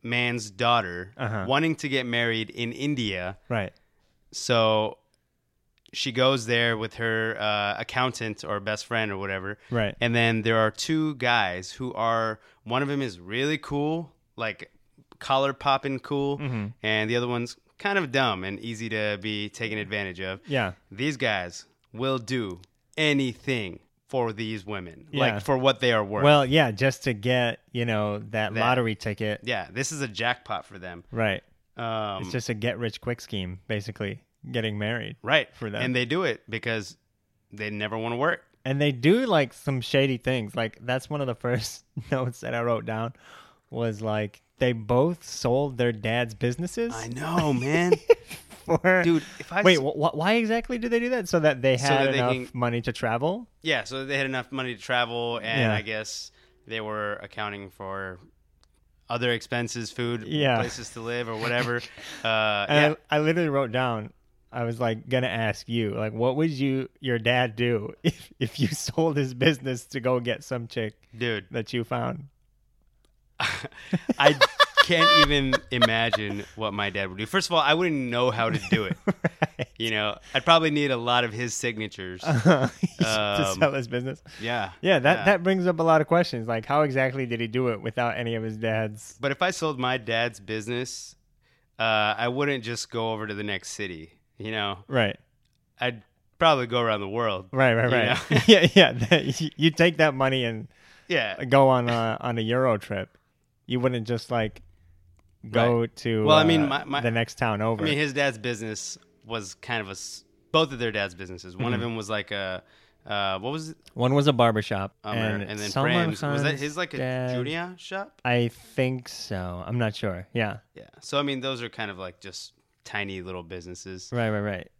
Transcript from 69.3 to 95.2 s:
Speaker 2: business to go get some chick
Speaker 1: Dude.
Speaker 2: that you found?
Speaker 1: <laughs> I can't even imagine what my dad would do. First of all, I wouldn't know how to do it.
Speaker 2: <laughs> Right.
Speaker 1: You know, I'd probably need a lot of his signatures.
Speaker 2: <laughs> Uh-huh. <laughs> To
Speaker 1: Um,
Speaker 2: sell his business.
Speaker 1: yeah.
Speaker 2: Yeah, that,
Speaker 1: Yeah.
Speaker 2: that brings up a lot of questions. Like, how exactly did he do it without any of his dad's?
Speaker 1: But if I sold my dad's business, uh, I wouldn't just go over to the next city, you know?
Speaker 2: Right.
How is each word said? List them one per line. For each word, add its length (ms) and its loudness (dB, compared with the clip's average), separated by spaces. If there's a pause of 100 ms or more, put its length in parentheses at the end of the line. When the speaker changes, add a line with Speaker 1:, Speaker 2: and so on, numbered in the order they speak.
Speaker 2:
business 520 0
to 120 -8
go 200 2
get 240 -4
some 240 -6
chick 280 -6 (200)
Speaker 1:
Dude. 360 -2
Speaker 2:
that 200 -6
you 120 -2
found? 460 -4 (1120)
Speaker 1:
<laughs> 0 - (800)
I 220 6 (460)
can't 420 6
even 280 4 (160)
imagine 720 2 (100)
what 180 -2
my 160 -2
dad 200 -4
would 80 -12
do. 80 -4
First 240 -2
of 40 -2
all, 60 6
I 140 4
wouldn't 360 0
know 220 2
how 180 0
to 100 0 (100)
do 160 4
it. 200 -4
Speaker 2:
<laughs> 20 2 (500)
Right. 100 -6 (100)
Speaker 1:
You 140 -2
know, 260 -2 (160)
I'd 100 2
probably 260 6
need 220 2
a 60 0
lot 260 2
of 80 -2
his 220 -4
signatures. 680 -6
Speaker 2:
<laughs> 20 -6
Uh-huh. 420 4 (160)
<laughs> 160 -4
To 520 2
Speaker 1:
Um, 80 -4
Speaker 2:
sell 140 4
his 140 -2
business. 340 -6 (200)
Speaker 1:
yeah. 300 -4 (100)
Speaker 2:
Yeah, 180 4
that, 200 4
Speaker 1:
Yeah. 60 -2
Speaker 2:
that 180 4
brings 220 2
up 140 2
a 40 2
lot 180 6
of 60 0
questions. 380 2
Like, 200 -2
how 160 2
exactly 440 0
did 140 -4
he 80 -2
do 220 0
it 120 -2
without 360 -2
any 180 -2
of 80 -2
his 140 -6
dad's? 640 -2
Speaker 1:
But 120 0
if 100 -2
I 100 2
sold 280 -2
my 180 0
dad's 440 -2
business, 720 -6 (640)
uh, 40 0 (340)
I 100 0
wouldn't 380 -2
just 240 -6
go 240 -2
over 140 -6
to 60 -8
the 100 -8
next 280 -6
city, 400 -10 (260)
you 140 -8
know? 280 -4 (100)
Speaker 2:
Right. 280 2 (600)